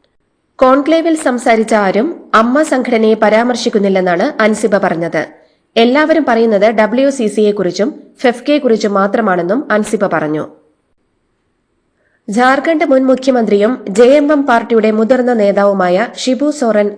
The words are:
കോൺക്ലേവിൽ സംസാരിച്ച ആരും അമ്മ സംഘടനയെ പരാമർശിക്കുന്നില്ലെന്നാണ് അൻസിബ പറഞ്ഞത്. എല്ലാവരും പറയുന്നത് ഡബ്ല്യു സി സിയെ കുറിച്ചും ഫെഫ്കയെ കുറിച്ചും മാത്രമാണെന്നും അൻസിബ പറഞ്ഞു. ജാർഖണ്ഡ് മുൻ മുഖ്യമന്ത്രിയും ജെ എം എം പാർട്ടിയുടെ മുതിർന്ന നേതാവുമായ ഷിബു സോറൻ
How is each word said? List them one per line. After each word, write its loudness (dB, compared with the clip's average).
കോൺക്ലേവിൽ 2
സംസാരിച്ച -2
ആരും -2
അമ്മ 2
സംഘടനയെ 0
പരാമർശിക്കുന്നില്ലെന്നാണ് 0
അൻസിബ 0
പറഞ്ഞത്. -4
എല്ലാവരും 2
പറയുന്നത് 2
ഡബ്ല്യു 2
സി -2
സിയെ 0
കുറിച്ചും -4
ഫെഫ്കയെ 0
കുറിച്ചും 0
മാത്രമാണെന്നും -2
അൻസിബ -2
പറഞ്ഞു. -4
ജാർഖണ്ഡ് 0
മുൻ 2
മുഖ്യമന്ത്രിയും 0
ജെ 2
എം 4
എം 2
പാർട്ടിയുടെ 0
മുതിർന്ന 0
നേതാവുമായ 0
ഷിബു -2
സോറൻ 0